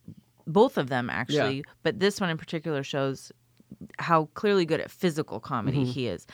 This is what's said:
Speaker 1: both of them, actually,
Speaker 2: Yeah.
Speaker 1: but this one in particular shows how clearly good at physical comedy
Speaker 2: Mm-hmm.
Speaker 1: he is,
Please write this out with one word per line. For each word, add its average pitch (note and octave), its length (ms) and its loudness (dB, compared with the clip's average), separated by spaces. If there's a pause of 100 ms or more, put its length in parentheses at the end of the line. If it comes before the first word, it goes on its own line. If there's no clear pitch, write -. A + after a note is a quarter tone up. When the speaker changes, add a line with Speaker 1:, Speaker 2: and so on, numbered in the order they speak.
(480)
Speaker 1:
both G#3 300 4
of C#3+ 120 0
them, B2 200 0
actually, B2+ 480 0
Speaker 2:
Yeah. C#3 40 -8 (220)
Speaker 1:
but C3+ 160 0
this G3+ 200 2
one F#3 100 0
in D#3+ 80 -2
particular D3+ 460 -4
shows C3+ 480 -4 (680)
how D#3+ 340 4
clearly G3+ 320 2
good D#3+ 160 2
at - 80 -8
physical D3+ 500 -2
comedy C3 440 -2
Speaker 2:
Mm-hmm. B2 80 0
Speaker 1:
he B2 160 -4
is, F2+ 260 -6